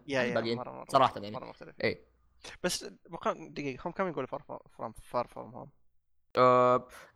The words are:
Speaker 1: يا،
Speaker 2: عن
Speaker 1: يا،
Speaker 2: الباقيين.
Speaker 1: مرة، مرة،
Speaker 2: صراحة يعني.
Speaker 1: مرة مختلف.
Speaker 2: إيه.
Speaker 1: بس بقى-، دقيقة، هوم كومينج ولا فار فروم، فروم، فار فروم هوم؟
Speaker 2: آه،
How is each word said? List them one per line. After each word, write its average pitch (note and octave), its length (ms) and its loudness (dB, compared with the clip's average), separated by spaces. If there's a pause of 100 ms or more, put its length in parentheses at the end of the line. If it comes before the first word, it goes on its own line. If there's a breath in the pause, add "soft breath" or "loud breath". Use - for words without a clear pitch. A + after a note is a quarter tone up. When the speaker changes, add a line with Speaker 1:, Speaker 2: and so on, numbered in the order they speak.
Speaker 1:
يا، C3+ 120 0
Speaker 2:
عن B2 60 2
Speaker 1:
يا، A#2+ 40 0
Speaker 2:
الباقيين. A#2 280 0
Speaker 1:
مرة، B2 140 -10
مرة، C3 200 -14
Speaker 2:
صراحة C3 240 6
يعني. G#2 160 -10
Speaker 1:
مرة B2+ 140 -10
مختلف. - 360 -16
Speaker 2:
إيه. - 240 -2 (580 loud breath)
Speaker 1:
بس F3+ 200 -2
بقى-، E3 640 -6
دقيقة، C#3+ 320 -8
هوم F3 120 -8
كومينج F3+ 240 -4
ولا C3 100 -4
فار C#3+ 140 -8
فروم، B2+ 180 -12 (180)
فروم، A#2 160 -8
فار - 340 -4
فروم B2 280 -14
هوم؟ B2+ 140 -14 (680)
Speaker 2:
آه، B2 500 6 (280 loud breath)